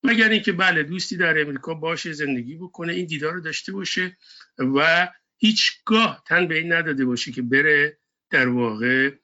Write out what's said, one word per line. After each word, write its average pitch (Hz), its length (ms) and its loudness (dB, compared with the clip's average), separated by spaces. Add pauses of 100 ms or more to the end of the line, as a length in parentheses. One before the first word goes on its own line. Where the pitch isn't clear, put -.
مگر 226 260 4
اینکه 214 240 0
بله 175 300 2
دوستی 175 340 -6
در 165 240 2
امریکا 147 340 -6
باشه، 160 380 -6
زندگی 139 440 -6
بکنه، 170 360 -10
این 180 140 -4
دیدار 156 260 -4
رو 180 80 -8
داشته 160 320 -8
باشه 185 440 -4 (420)
و 156 500 2 (280)
هیچگاه - 920 2
تن 175 220 2
به 160 100 0
این 170 140 -2
نداده 156 320 0
باشه 123 280 -2
که 127 100 -6
بره 147 560 2 (320)
در 131 180 2
واقع 123 760 0